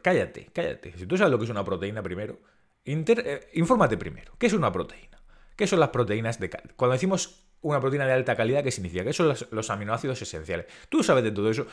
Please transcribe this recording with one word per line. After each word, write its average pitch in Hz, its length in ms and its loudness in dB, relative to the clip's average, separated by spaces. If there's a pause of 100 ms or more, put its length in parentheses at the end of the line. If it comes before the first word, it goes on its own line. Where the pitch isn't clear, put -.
cállate, 143 540 0
cállate. 82 420 -6
Si 90 100 -10
tú 175 120 0
sabes 190 120 4
lo 127 60 4
que 107 80 -2
es 113 60 -4
una 101 140 -4
proteína 98 380 -4
primero, 92 360 -8 (480)
inter-, 160 400 2
eh, 143 260 -8
infórmate 165 460 4
primero. - 400 -12
¿Qué 247 80 2
es 208 80 2
una 135 180 2
proteína? - 480 -8 (340)
¿Qué 202 120 -2
son 185 140 4
las 143 100 4
proteínas 113 500 0
de 92 80 -4
cal-? - 280 -14
Cuando 127 180 2
decimos 185 500 -2 (160)
una 147 180 0
proteína 135 280 0
de 131 80 4
alta 131 200 2
calidad, 127 300 2
¿qué 131 60 -2
significa? 90 340 -4
¿Qué 131 80 0
son 165 160 4
los, 123 240 -2
los 110 160 -4
aminoácidos 113 540 -4
esenciales? 85 420 -6 (240)
¿Tú 294 140 2
sabes 135 200 4
de 107 100 0
todo 104 180 0
eso? 113 220 -2